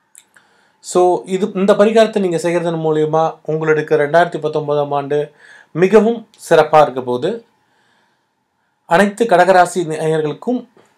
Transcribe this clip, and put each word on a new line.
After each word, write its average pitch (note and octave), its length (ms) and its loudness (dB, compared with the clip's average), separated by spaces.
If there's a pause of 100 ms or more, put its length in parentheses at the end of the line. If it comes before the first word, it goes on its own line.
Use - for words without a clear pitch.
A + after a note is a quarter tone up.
(840)
So, F3+ 420 0
இது, F#3 280 -4
இந்த G3 200 0
பரிகாரத்தை G#3+ 460 2
நீங்க F3 180 -2
செய்கிறதன் E3+ 480 -2
மூலியமா D#3 600 -2
உங்களுக்கு D#3 500 -2
ரெண்டாயிரத்தி D#3+ 440 0
பத்தொன்பதாம் D3 520 -4
ஆண்டு C#3+ 420 -4 (380)
மிகவும் G#3 560 2 (220)
சிறப்பா D#3 320 4
இருக்க C3 200 0
போகுது. B2+ 440 -6 (1400)
அனைத்து G3+ 400 0
கடகராசி F3+ 500 4
நேயர்களுக்கும் D#3 920 -4 (300)